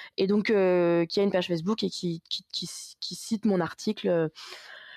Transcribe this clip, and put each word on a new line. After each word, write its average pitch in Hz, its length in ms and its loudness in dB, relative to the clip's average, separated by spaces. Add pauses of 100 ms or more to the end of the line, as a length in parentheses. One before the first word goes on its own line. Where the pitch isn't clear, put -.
(180)
et 196 100 2
donc, 208 220 2
euh, 180 560 4
qui - 140 -2
a 202 40 4
une 202 80 2
page 180 160 0
Facebook 180 360 -2
et 190 60 0
qui, 170 400 -4
qui, - 220 -8
qui, - 180 -8 (300)
qui - 160 -10
cite - 300 -4
mon 196 160 4
article. 202 480 -4
Euh, 165 180 4 (680)